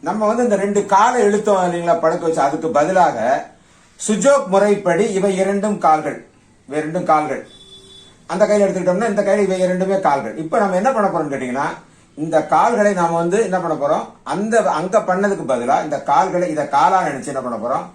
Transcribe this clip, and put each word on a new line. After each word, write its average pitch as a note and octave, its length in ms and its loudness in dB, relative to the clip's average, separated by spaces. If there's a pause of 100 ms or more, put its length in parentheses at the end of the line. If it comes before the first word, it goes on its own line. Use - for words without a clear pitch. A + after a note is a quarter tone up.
நம்ம G#3 240 -2
வந்து A#3+ 160 2
இந்த G#3 120 2
ரெண்டு G3+ 300 0
காலை A3 400 4
இழுத்தோம் G3+ 400 2
இல்லைங்களா, E3+ 340 0
படுக்க E3 260 0
வச்சு, D#3+ 160 0
அதுக்கு D#3 280 0
பதிலாக D3 760 2 (640)
சுஜோக் B3+ 400 2
முறைப்படி G3 640 2
இவை F#3+ 240 0
இரண்டும் G3 400 -2
கால்கள், D3+ 500 0 (400)
இவை D3+ 120 -4
இரண்டும் D#3+ 260 -4
கால்கள், D3+ 420 0 (800)
அந்த F#3+ 180 2
கையில G#3 200 4
எடுத்துக்கிட்டோம்னா F#3 440 0
இந்த G#3 120 0
கையில G3 180 2
இவை F#3+ 200 0
இரண்டுமே F#3 400 0
கால்கள். C3 380 -2
இப்ப D#3+ 220 -2
நம்ம F#3+ 160 0
என்ன G#3+ 160 2
பண்ண G#3 180 0
போறோம்னு D#3+ 240 -4
கேட்டீங்கன்னா, B2+ 340 -4 (480)
இந்த D#3 300 -2
கால்களை G#3 480 2
நாம E3 220 0
வந்து F3 280 0
என்ன F#3 160 -2
பண்ண E3 160 -4 (100)
போறோம், D#3 220 -2 (160)
அந்த G#3 480 0
அங்க F3+ 280 0
பண்ணதுக்கு F#3 480 -2
பதிலா C3 360 0
இந்த D3 200 -6
கால்களை, F3 460 0
இதை D3+ 200 -4
காலா D3+ 340 2
நினைச்சு C#3 300 -6
என்ன C3 80 -4
பண்ண A#2+ 160 -6
போறோம் A#2+ 380 -4